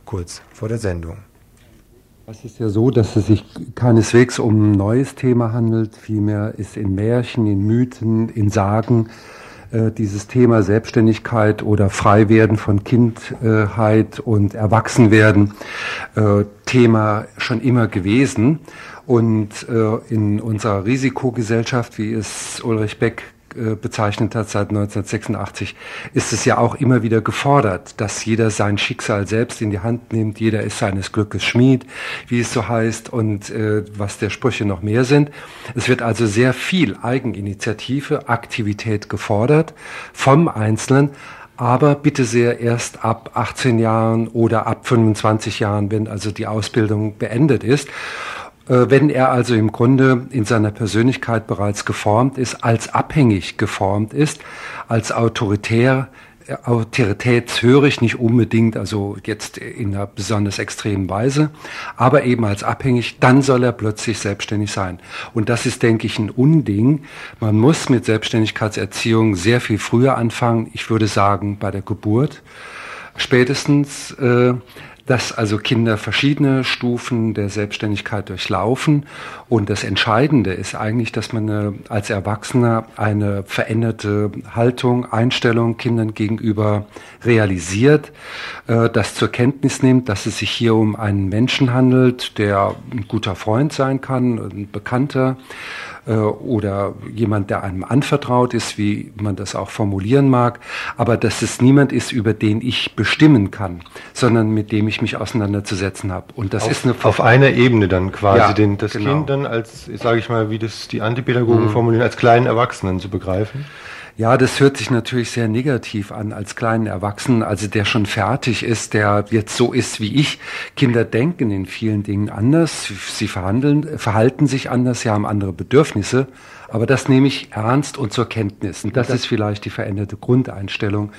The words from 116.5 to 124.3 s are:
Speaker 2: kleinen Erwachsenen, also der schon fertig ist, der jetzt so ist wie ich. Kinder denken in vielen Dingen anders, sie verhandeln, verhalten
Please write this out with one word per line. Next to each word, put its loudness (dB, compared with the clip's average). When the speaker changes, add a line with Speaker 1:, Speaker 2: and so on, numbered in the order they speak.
Speaker 2:
kleinen 0
Erwachsenen, -2
also -2
der 0
schon 0
fertig -2
ist, -4
der 2
jetzt -2
so 2
ist -2
wie -4
ich. 0
Kinder 2
denken 0
in -2
vielen -2
Dingen -2
anders, 0
sie -4
verhandeln, 0
verhalten 2